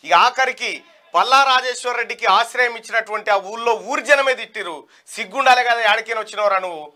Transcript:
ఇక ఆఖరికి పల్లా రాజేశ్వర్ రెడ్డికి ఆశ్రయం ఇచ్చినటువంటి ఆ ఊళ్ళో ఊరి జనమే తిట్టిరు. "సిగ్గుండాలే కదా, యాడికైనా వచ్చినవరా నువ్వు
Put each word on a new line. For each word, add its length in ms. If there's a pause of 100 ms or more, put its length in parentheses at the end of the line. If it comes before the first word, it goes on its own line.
ఇక 100
ఆఖరికి 680 (320)
పల్లా 280
రాజేశ్వర్ 540
రెడ్డికి 280
ఆశ్రయం 500
ఇచ్చినటువంటి 560
ఆ 40
ఊళ్ళో 380
ఊరి 280
జనమే 320
తిట్టిరు. 540 (200)
"సిగ్గుండాలే 560
కదా, 180
యాడికైనా 400
వచ్చినవరా 360
నువ్వు 380